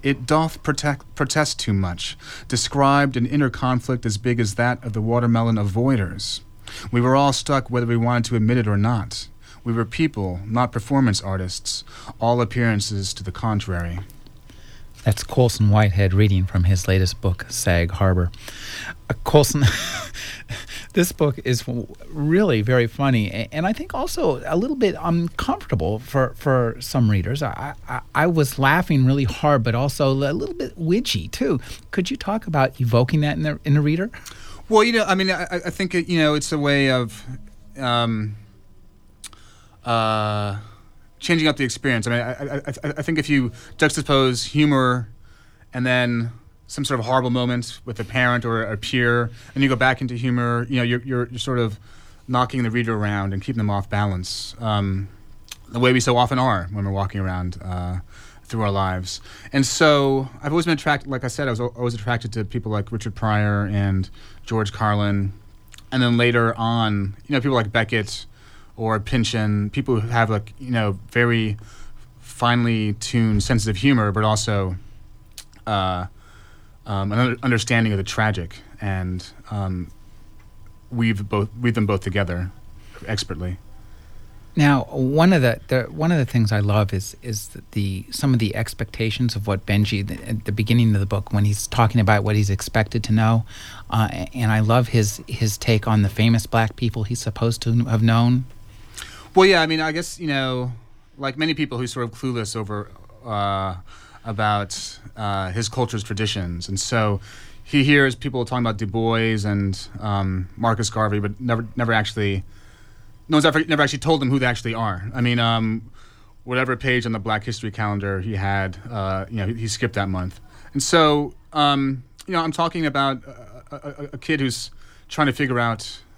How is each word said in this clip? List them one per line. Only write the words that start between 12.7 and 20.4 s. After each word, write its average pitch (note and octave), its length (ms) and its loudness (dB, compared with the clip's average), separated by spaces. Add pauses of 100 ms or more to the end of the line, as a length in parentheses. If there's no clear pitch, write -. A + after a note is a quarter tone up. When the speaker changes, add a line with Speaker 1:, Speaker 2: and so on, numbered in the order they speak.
Speaker 1:
to - 60 -12
the F#2+ 120 -8
contrary. F2+ 680 -2 (1040)
Speaker 2:
That's - 200 2
Colson A2+ 460 4
Whitehead G2+ 440 4
reading G2 320 4
from F#2 200 2
his F#2 220 2
latest F#2+ 340 2
book, F2+ 280 -2
Sag E2+ 420 0
Harbor. F2+ 400 2 (800)
Uh, - 40 0 (100)
Colson, D3 400 6 (680)
<laughs> - 640 -12